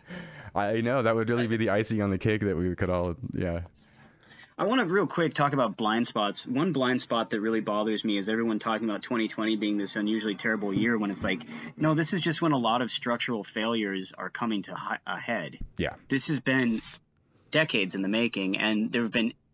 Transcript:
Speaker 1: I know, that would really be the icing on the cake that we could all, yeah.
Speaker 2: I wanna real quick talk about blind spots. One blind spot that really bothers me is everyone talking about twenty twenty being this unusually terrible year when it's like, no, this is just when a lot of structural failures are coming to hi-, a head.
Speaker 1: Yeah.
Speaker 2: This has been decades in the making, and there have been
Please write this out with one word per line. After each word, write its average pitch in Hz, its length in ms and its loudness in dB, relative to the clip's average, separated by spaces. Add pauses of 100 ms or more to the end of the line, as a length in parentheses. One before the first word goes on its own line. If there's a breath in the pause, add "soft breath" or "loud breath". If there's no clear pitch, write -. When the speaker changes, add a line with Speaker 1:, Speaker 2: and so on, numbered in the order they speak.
(540 loud breath)
Speaker 1:
I 104 280 0
know, 123 200 2
that 113 120 4
would 113 160 2
really 120 160 2
be 110 100 2
the 110 140 2
icing 107 320 2
on 101 80 4
the 95 80 2
cake 107 240 2
that 98 140 2
we 90 180 2
could 90 160 0
all, 87 240 0 (180)
yeah. 85 280 -2 (960 loud breath)
Speaker 2:
I 175 60 0
wanna 240 200 2
real 185 220 2
quick 165 260 0
talk 143 220 2
about 117 240 0
blind 113 280 2
spots. 104 400 -2
One 156 260 0
blind 127 280 2
spot 113 300 -2
that 110 100 -2
really 110 200 0
bothers 107 440 0
me 104 140 2
is 98 100 -2
everyone 113 300 0
talking 110 300 -2
about 101 140 -4
twenty 110 260 -2
twenty 110 280 0
being 104 220 0
this 98 180 -4
unusually 107 380 0
terrible 104 400 -2
year 113 240 2
when 104 120 0
it's 92 120 -6
like, 95 220 -2 (320 loud breath)
no, 156 180 2
this 156 180 2
is 185 80 0
just 165 220 0
when 160 100 4
a 139 60 4
lot 117 240 2
of 113 80 -2
structural 117 540 -2
failures 107 760 -2
are 95 100 -6
coming 107 340 -2
to 87 120 -10
hi-, 87 320 -4
a 92 120 -4
head. 104 400 -4 (200)
Speaker 1:
Yeah. 80 160 -2 (140)
Speaker 2:
This 135 200 2
has 139 120 0
been 123 420 2 (680)
decades 123 440 2
in 98 80 0
the 95 60 0
making, 104 500 0
and 107 320 2
there 120 120 0
have 110 100 -2
been 117 220 0 (200)